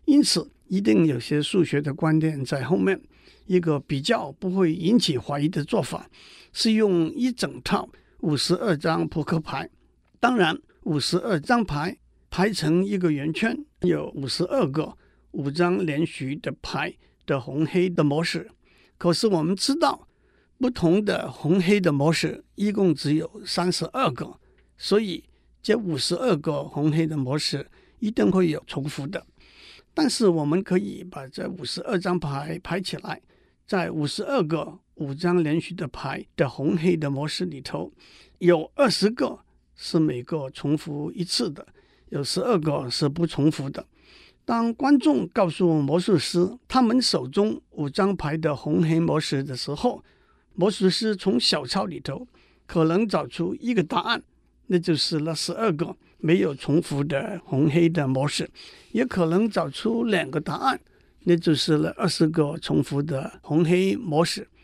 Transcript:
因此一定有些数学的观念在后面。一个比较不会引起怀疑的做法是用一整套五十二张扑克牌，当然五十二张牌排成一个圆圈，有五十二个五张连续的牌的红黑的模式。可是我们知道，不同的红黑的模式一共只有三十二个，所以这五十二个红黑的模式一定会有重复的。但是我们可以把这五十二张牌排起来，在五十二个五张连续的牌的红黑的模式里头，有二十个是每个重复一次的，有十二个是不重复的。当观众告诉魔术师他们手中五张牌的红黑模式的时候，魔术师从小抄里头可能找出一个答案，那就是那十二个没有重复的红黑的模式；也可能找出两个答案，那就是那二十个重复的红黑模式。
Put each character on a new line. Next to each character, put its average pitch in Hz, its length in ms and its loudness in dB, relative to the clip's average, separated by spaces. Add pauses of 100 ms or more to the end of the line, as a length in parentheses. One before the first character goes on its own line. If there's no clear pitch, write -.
因 294 140 6
此 - 300 2 (180)
一 190 120 0
定 202 240 4
有 131 160 2
些 147 220 -2
数 175 200 2
学 143 200 0
的 147 100 -4
观 156 260 2
念 151 260 0
在 135 200 -4
后 160 120 2
面。 190 240 0 (460)
一 180 140 4
个 160 180 0
比 135 220 -4
较 165 320 -2
不 180 200 -6
会 180 220 4
引 185 240 4
起 147 200 0
怀 143 200 -6
疑 147 80 0
的 160 160 -2
做 185 200 0
法 - 260 -8 (460)
是 226 180 2
用 190 420 2
一 247 160 0
整 139 320 -6
套 - 240 -2 (340)
五 156 140 0
十 165 220 0
二 190 180 0
张 165 320 -2
扑 156 160 -6
克 165 160 -2
牌， 156 300 -8 (500)
当 247 160 2
然 170 240 2 (260)
五 151 140 0
十 170 200 0
二 190 200 0
张 240 240 2
牌 156 360 -4 (320)
排 202 200 2
成 170 320 2
一 202 140 -2
个 175 160 2
圆 147 180 -2
圈， 240 320 -2 (200)
有 156 320 0
五 139 120 -6
十 160 180 -2
二 254 260 0
个 147 260 -4 (360)
五 139 180 -4
张 175 340 0
连 156 220 -2
续 135 300 -6
的 135 140 -8 (120)
牌 156 340 -6 (300)
的 139 120 0
红 143 280 -4
黑 180 240 0
的 165 120 0
模 147 220 2
式。 - 260 -6 (460)
可 175 160 2
是 226 140 2
我 180 160 4
们 175 120 2
知 269 200 -2
道， - 340 -2 (480)
不 - 140 0
同 175 340 2
的 - 260 -2
红 170 300 2
黑 196 180 4
的 175 140 4
模 143 180 2
式 - 320 -2 (120)
一 202 180 -2
共 190 220 4
只 143 180 -2
有 156 320 -4
三 175 260 -2
十 165 220 -2
二 254 200 0
个， - 280 -10 (380)
所 196 200 2
以 202 240 -4 (400)
这 208 140 2
五 175 220 -2
十 170 180 -2
二 247 220 2
个 143 260 -4
红 147 260 0
黑 160 160 2
的 156 80 -4
模 139 240 -2
式 - 320 -6 (280)
一 214 120 -4
定 208 220 2
会 185 160 4
有 147 180 -4
重 139 180 -6
复 143 220 -8
的。 190 200 -10 (680)
但 311 160 2
是 220 200 4
我 160 180 2
们 165 160 2
可 180 160 0
以 202 260 -6
把 139 240 -16
这 - 180 -10
五 170 160 -8
十 170 200 -8
二 190 160 -2
张 180 200 -2
牌 151 460 -6
排 175 160 -4
起 175 160 -8
来， - 240 -10 (440)
在 175 260 -2
五 147 140 -4
十 185 200 -4
二 269 180 0
个 151 380 -4 (140)
五 139 200 -6
张 175 280 0
连 156 180 0
续 - 120 -8
的 180 140 -8
牌 - 480 -10
的 143 140 2
红 165 280 -2
黑 170 200 2
的 151 120 -4
模 139 200 -4
式 - 160 -6
里 160 160 -10
头， 147 320 -10 (460)
有 170 360 4
二 269 160 4
十 190 180 2
个 - 300 -2 (380)
是 - 240 -2
每 147 220 0
个 139 280 -8
重 147 260 -2
复 151 360 -8
一 180 100 -6
次 196 260 -2
的， 143 160 -10 (440)
有 143 160 -4
十 - 180 -4
二 233 160 2
个 147 320 -2
是 143 180 0
不 165 160 0
重 156 260 2
复 139 200 -4
的。 - 160 -12 (580)
当 233 300 0
观 269 240 4
众 247 300 2
告 190 200 2
诉 160 320 2
魔 143 180 2
术 180 200 4
师 180 480 0
他 254 160 4
们 240 180 4
手 135 260 0
中 202 440 0
五 143 180 -4
张 196 280 0
牌 151 200 -4
的 156 180 0
红 156 280 0
黑 160 160 4
模 160 220 2
式 139 240 -2
的 139 120 -10
时 - 160 -8
候， 220 300 -2 (520)
魔 208 140 2
术 185 220 4
师 220 240 0
从 196 240 0
小 151 260 0
抄 196 200 -2
里 170 160 -8
头 143 260 -10 (400)
可 165 160 2
能 185 260 4
找 156 200 -2
出 170 320 -6
一 240 120 -2
个 202 100 2
答 226 180 -2
案， 233 220 -4 (440)
那 180 100 0
就 170 200 2
是 156 240 -2
那 160 120 -4
十 165 220 -4
二 220 180 0
个 156 240 -4 (220)
没 175 220 4
有 160 140 0
重 147 280 2
复 143 200 -2
的 151 420 -4
红 143 260 2
黑 165 180 4
的 160 180 0
模 135 220 0
式； - 220 -6 (420)
也 233 120 2
可 180 220 0
能 196 220 2
找 160 220 -2
出 226 340 -2
两 180 260 0
个 151 80 -2
答 147 180 -6
案， 262 220 -2 (460)
那 175 100 4
就 165 200 2
是 151 240 2
那 156 120 0
二 226 160 -4
十 156 220 2
个 156 300 0
重 - 240 0
复 143 200 -2
的 143 400 -6
红 160 220 2
黑 185 320 2
模 160 260 0
式。 - 240 -2 (180)